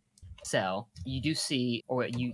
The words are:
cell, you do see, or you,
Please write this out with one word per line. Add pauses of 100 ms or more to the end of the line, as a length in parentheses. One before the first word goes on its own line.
(420)
cell, (160)
you
do
see,
or
you,